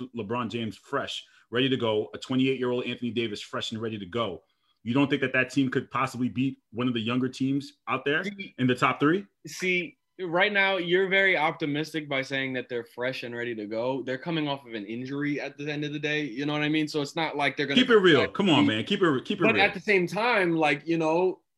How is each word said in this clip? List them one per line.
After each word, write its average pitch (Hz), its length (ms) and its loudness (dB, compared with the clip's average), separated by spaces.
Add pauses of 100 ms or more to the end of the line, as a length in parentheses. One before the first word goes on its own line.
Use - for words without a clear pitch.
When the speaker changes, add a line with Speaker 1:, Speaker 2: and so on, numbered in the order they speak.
(140)
Speaker 1:
LeBron 117 360 -4
James 113 260 -6
fresh, - 480 -6 (260)
ready 127 200 2
to 131 80 2
go, 107 340 0
a 101 60 -12
twenty-eight-year-old 123 680 0
Anthony 120 280 -6
Davis 110 280 -4
fresh - 320 -8
and 110 80 -6
ready 110 180 -6
to 98 60 -10
go. 92 380 -4 (400)
You 113 100 -4
don't 139 160 4
think 147 140 0
that 131 100 -2
that 127 160 2
team 135 220 2
could 127 200 -4
possibly 123 380 -2
beat 131 300 -2 (120)
one 120 160 -2
of 127 60 0
the 117 80 -2
younger 123 300 -2
teams 135 480 -4 (100)
out 127 160 -2
there 156 200 0
Speaker 2:
See, 196 340 -10
Speaker 1:
in 127 80 2
the 123 80 4
top 127 260 2
three? 170 240 4 (220)
Speaker 2:
see, 180 500 -2 (220)
right 185 340 2
now, 196 260 2
you're 180 300 2
very 190 280 4
optimistic 151 720 -2
by 135 140 -2
saying 135 320 -4
that 123 160 -6
they're 117 140 -4
fresh 127 380 -6
and 120 140 -10
ready 120 180 -4
to 107 120 -8
go. 120 360 -4
They're 131 140 -4
coming 156 320 -4
off 131 180 -6
of 117 60 -14
an 101 140 -8
injury 135 560 -6
at 139 160 -12
the 147 120 -8
end 151 140 -6
of 143 80 -6
the 151 60 -8
day. 151 260 -2
You 135 220 -6
know 151 80 -2
what 151 80 0
I 151 80 0
mean? 156 180 2
So 151 140 -2
it's 139 120 -6
not 151 220 -2
like 139 200 0
they're 143 100 0
gonna 143 140 2
Speaker 1:
Keep 254 100 2
it 220 80 8
real. 170 220 8
Speaker 2:
come 104 60 2
back - 80 -12
Speaker 1:
Come 196 140 2
on, 143 120 8
Speaker 2:
and 95 60 6
Speaker 1:
man. 110 180 2
Keep 196 180 0
it, 143 240 4
keep 208 140 -4
it - 40 4
Speaker 2:
But 220 120 4
Speaker 1:
real. 196 80 6
Speaker 2:
at 202 100 2
the 185 60 -10
same 185 260 2
time, 190 500 2
like, 147 300 2
you 165 100 0
know, 165 440 2 (180)